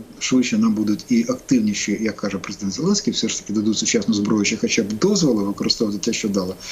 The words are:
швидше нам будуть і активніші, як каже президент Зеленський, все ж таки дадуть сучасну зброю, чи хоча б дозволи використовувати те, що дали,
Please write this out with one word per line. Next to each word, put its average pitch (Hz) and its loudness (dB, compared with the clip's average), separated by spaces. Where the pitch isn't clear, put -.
швидше 123 2
нам 110 4
будуть 104 0
і 113 4
активніші, 107 0
як 107 -2
каже 98 -4
президент 98 -6
Зеленський, 160 0
все - -2
ж - -4
таки - -8
дадуть 107 2
сучасну 110 0
зброю, 104 2
чи 110 0
хоча 113 0
б 101 -4
дозволи 147 2
використовувати 104 -2
те, 113 -2
що 110 -2
дали, 95 -2